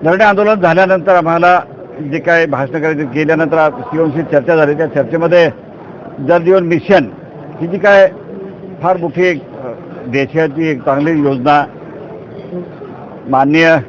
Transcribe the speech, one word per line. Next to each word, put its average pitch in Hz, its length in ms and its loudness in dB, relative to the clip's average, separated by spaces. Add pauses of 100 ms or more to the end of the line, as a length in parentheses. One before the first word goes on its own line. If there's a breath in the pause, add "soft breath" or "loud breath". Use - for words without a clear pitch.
धरणे 180 200 2
आंदोलन 208 320 4
झाल्यानंतर 185 600 2
आम्हाला 170 460 4 (500)
जे 160 80 -4
काय 170 260 2
भाषण 139 360 -4
करायचे, 156 220 -2
केल्यानंतर 156 540 0
आ-, 156 120 4
सीओशी 156 520 -2
चर्चा 151 340 0
झाली. 151 180 4
त्या 156 140 -2
चर्चेमध्ये 160 640 2 (760)
जल 170 100 4
जीवन 180 260 4
मिशन 170 420 2 (560)
ही 165 60 -6
जी 180 100 -6
काय 196 340 6 (720)
फार 185 140 0
मोठी 170 300 -2
एक, 170 100 0
अ, 131 340 -14 (360)
देशाची 147 600 -2
एक 139 180 -4
चांगली 147 360 0
योजना 143 440 2 (1600)
माननीय 151 460 4 (140)